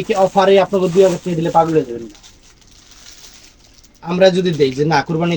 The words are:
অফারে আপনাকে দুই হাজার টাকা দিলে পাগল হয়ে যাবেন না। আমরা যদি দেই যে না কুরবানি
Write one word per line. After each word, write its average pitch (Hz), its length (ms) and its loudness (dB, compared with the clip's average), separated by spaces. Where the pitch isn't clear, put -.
অফারে 190 280 2
আপনাকে 185 280 -2
দুই 190 120 2
হাজার 175 180 -2
টাকা 175 160 -6
দিলে 170 180 -4
পাগল 165 200 0
হয়ে 135 120 -2
যাবেন 117 220 -12
না। 104 60 -20
আমরা 190 180 4
যদি 180 220 -2
দেই 135 180 2
যে 143 60 0
না 143 140 2
কুরবানি 170 300 -2